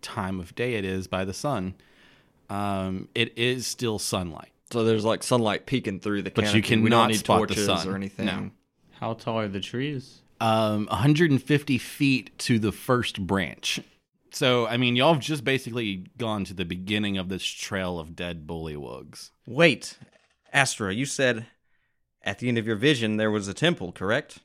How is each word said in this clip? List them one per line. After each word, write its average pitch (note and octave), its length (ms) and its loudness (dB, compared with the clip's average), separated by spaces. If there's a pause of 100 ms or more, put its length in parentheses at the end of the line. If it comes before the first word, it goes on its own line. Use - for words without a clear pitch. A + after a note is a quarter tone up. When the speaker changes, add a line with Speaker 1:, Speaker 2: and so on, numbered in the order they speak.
Speaker 1:
time F#2+ 400 -6
of F2 140 -14
day A#2+ 200 -2
it G2+ 80 -2
is F#2+ 240 -2
by F#2 160 -2
the F#2+ 100 -6
sun. F#2+ 400 -4 (760)
Um, G2 640 -2
it A#2 220 0
is B2 280 0
still A2 320 -4
sunlight. F2+ 540 -4 (200)
Speaker 2:
So A#2 120 2
there's, A2 220 4
like, G#2+ 180 2
sunlight A2 420 2
peeking G2+ 360 -2
through G2+ 220 -2
the F#2 80 -6
Speaker 1:
But G#2 220 2
you A2 80 6
Speaker 2:
canopy. A2 220 4
We A2 60 4
don't A#2+ 100 6
Speaker 1:
cannot A2+ 120 6
Speaker 2:
need A2 80 2
Speaker 1:
spot G2+ 280 4
the G2 80 -2
Speaker 2:
torches G#2 100 2 (180)
Speaker 1:
sun. F2+ 40 -4
Speaker 2:
or F#2+ 80 -4
anything. G2 300 -6
Speaker 1:
No. G2 260 -4 (480)
Speaker 3:
How A2+ 140 -4
tall A2+ 260 -4
are G#2+ 80 -2
the G2 140 -4
trees? C3+ 580 -8 (220)
Speaker 1:
Um, A2 500 2
a G#2 60 0
hundred D3 340 6
and C3 100 4
fifty C#3+ 360 0
feet C3 600 0
to A#2 200 4
the G#2 140 0
first A#2+ 520 -2
branch. F2 540 -2 (520)
So, B2 360 2
I A2+ 80 -2
mean, B2 220 2
y'all D3 160 6
have C3 100 0
just D3 220 -4
basically A2+ 600 -2 (100)
gone G#2+ 280 -2
to F2+ 80 -12
the F2+ 120 -4
beginning G2 520 -2
of F2+ 120 -4
this F#2+ 160 -4
trail F#2 540 -4
of E2 180 -12
dead E2+ 280 -8
bullywugs. D2 840 -10 (180)
Speaker 4:
Wait, C3 500 2 (540)
Astra, A#2 420 0
you B2+ 120 -2
said B2 400 0 (760)
at - 180 -6
the B2+ 100 -2
end A#2 80 2
of G#2+ 100 -2
your A2+ 80 2
vision A#2 400 2
there G#2+ 160 2
was G#2 160 -2
a G2 60 -6
temple, C#3+ 400 0
correct? A2 520 -4